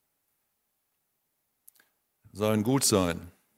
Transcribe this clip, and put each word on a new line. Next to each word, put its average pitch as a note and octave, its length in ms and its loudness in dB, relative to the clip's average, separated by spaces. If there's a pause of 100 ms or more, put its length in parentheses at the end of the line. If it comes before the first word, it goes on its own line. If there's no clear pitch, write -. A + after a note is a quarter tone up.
(2250)
sein G#2+ 320 0
Gutsein, F#2 680 0 (280)